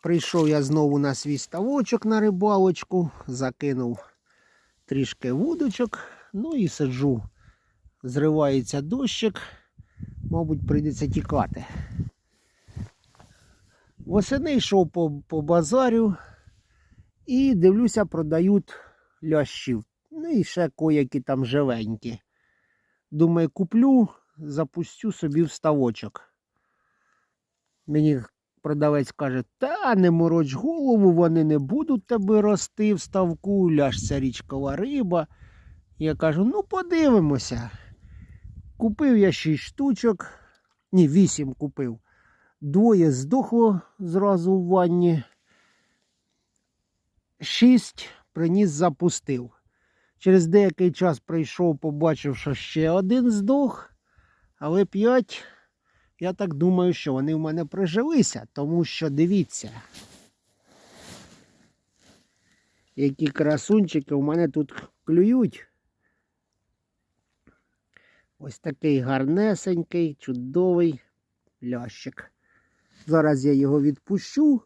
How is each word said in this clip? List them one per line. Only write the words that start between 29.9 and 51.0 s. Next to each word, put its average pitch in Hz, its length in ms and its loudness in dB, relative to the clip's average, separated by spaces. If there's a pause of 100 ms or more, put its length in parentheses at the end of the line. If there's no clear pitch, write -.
не 180 160 6
мороч 165 420 2
голову, 247 580 2
вони 165 320 4
не 151 160 2
будуть 233 460 -2
тебе 214 360 2
рости 208 520 0
в 180 80 -2
ставку, 185 720 0
лящ 143 360 0
це 139 120 -2
річкова 135 560 -6
риба». 185 520 -2 (680)
Я 156 180 -2
кажу: 160 300 0
«Ну, 392 180 -2
подивимося». 226 1080 0 (1080)
Купив 226 400 2
я 190 140 6
шість 156 320 -2
штучок, 233 640 -2 (640)
ні, 180 160 6
вісім 147 460 2
купив. 131 460 -8 (600)
Двоє 170 500 4
здохло 208 720 2 (180)
зразу 185 540 2
в 180 140 0
ванні. 175 560 4 (2250)
Шість - 720 2 (240)
приніс, 175 360 0
запустив. 143 840 -2 (680)
Через 185 300 4
деякий 180 440 4
час 165 280 0